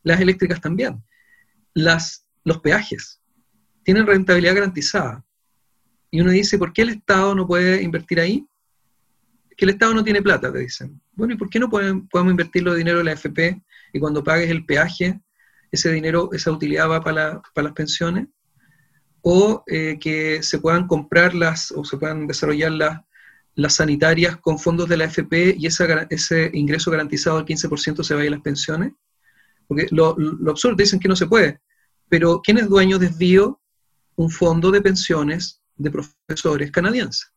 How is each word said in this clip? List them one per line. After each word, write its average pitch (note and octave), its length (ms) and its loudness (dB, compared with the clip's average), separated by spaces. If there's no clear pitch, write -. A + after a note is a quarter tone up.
Las E3+ 180 2
eléctricas F#3 400 0
también. F#3+ 440 -6
Las, E3 500 0
los E3 180 -2
peajes - 600 -2
tienen G#3 220 4
rentabilidad F#3 500 4
garantizada. D3+ 680 -4
Y E3 100 2
uno F#3 100 4
dice, G3+ 260 2
"¿Por - 160 -2
qué A3 80 0
el A#3 80 2
Estado G3 460 2
no F#3 120 -2
puede F3+ 340 2
invertir E3+ 380 -4
ahí?". G#3 260 -2
"Que G3 100 0
el G3 60 4
Estado A3+ 220 2
no A3 100 0
tiene G#3 180 0
plata", D#3 300 0
te C3 80 -6
dicen. C3 400 -12
Bueno, A3+ 220 -4
¿y - 20 -12
por F#3+ 120 -8
qué A3+ 100 -2
no B3 100 0
pueden, G3 380 -2
podemos F3+ 240 2
invertir E3+ 320 0
los F3 120 0
dineros E3+ 260 0
de - 20 -2
la E3 80 -2
A - 20 -6
F - 160 -8
P E3+ 320 -2
y C#3+ 60 -4
cuando D3 240 -2
pagues E3 260 0
el E3 160 -2
peaje, F3 560 -2
ese - 200 -2
dinero, D#3+ 420 -2
esa - 180 -2
utilidad D#3 380 -2
va D#3+ 120 0
pa D#3+ 100 -4
la, D#3 300 -4
pa D3+ 80 -4
las D3+ 120 -4
pensiones? E3+ 540 -4
O, G3+ 460 4
eh, D#3 320 -4
que D#3 420 -4
se - 180 -4
puedan E3+ 280 0
comprar E3+ 480 2
las, E3 360 -2
o D3+ 140 -10
se C#3 120 -8
puedan D#3 280 -6
desarrollar D3 460 -2
las, D#3 300 -4
las D3 200 0
sanitarias E3 600 2
con D#3 200 -2
fondos E3+ 320 0
de E3 80 2
la D#3+ 80 0
A - 20 -8
F D#3+ 160 -4
P F3 340 2
y D#3+ 100 -4
esa E3+ 180 0
gar-, D#3+ 240 0
ese E3 440 -2
ingreso D3+ 360 -2
garantizado D#3 480 -2
del D#3 80 -4
quince D#3 240 -4
por D3 100 -4
ciento D#3 240 -4
se D3 120 -2
vaya D3 140 -2
a - 20 -2
las D3 100 -6
pensiones. D#3 520 -4
Porque D#3 240 -2
lo, D#3+ 260 4
lo D#3 340 -2
absurdo, A3+ 240 0
dicen G3 240 2
que F#3+ 80 -2
no F#3+ 80 2
se E3+ 120 0
puede. F3+ 340 2
Pero, E3+ 340 2
¿quién G#3+ 160 4
es A3 100 0
dueño F#3+ 300 4
de F#3 80 2
Esbio? F3+ 560 2
Un E3 160 0
fondo E3+ 400 2
de G3+ 100 4
pensiones E3+ 800 -2
de D3 160 -6
profesores D3 800 -6
canadienses. G3 640 -2